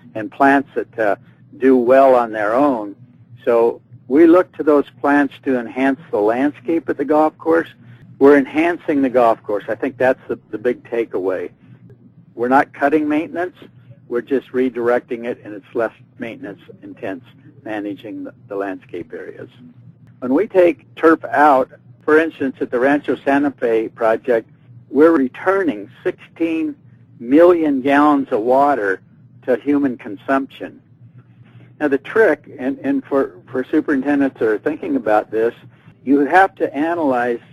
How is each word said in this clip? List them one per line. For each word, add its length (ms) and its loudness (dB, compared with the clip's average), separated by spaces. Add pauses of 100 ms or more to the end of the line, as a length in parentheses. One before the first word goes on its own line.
(160)
and 160 -10
plants 420 0
that, 240 -8
uh, 160 0 (440)
do 180 4
well 400 4
on 160 -2
their 220 -2
own. 420 -2 (480)
So 360 0 (280)
we 180 6
look 300 4
to 80 -8
those 260 2 (100)
plants 340 0 (100)
to 120 -2
enhance 440 -4 (100)
the 80 -4
landscape 680 -2
at 80 -6
the 80 -6
golf 340 0
course. 300 -2 (500)
We're 180 8
enhancing 640 -2
the 60 0
golf 360 2
course. 240 -6
I 80 -6
think 220 -8
that's 280 0
the, 100 -6 (140)
the 80 -10
big 240 -4
takeaway. 680 -6 (840)
We're 140 -4
not 240 2
cutting 360 0
maintenance. 460 -6 (540)
We're 140 -4
just 260 -4
redirecting 800 -4
it, 180 -8
and 100 -14
it's 200 -20
less 180 -4 (260)
maintenance 420 -14 (220)
intense 400 -12 (400)
managing 600 -12
the, 100 -16 (140)
the 80 -10
landscape 560 -10
areas. 360 -16 (720)
When 160 -4
we 140 0
take 480 0
turf 280 2
out, 460 2 (320)
for 160 4
instance, 420 -2
at 120 -6
the 80 -2
Rancho 340 0
Santa 380 -2
Fe 380 -2
project, 600 -2 (380)
we're 240 4
returning 760 -2 (140)
sixteen 720 -6 (460)
million 600 4
gallons 520 2
of 80 -2
water 640 0 (420)
to 100 0
human 420 -2
consumption. 840 -8 (960)
Now 100 -2
the 80 0
trick, 480 0 (140)
and, 220 -6
and 220 -4
for, 380 -4 (100)
for 140 -6
superintendents 760 -2
that 80 -2
are 120 0
thinking 380 -6
about 340 -2
this, 240 -2 (500)
you 160 2
have 360 2
to 200 -6
analyze 640 -2 (120)